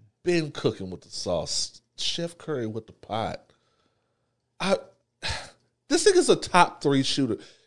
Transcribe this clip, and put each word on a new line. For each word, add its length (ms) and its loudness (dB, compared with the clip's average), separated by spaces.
<sighs> 200 -20
been 280 0
cooking 400 -4
with 120 -12
the 60 -20
sauce. 720 -4
Chef 400 -6
Curry 300 -6
with 200 -8
the 60 -20
pot. 600 -6
I, 180 0
this 200 4
nigga's 200 4
a 60 8
top 460 2
three 200 2
shooter. 340 0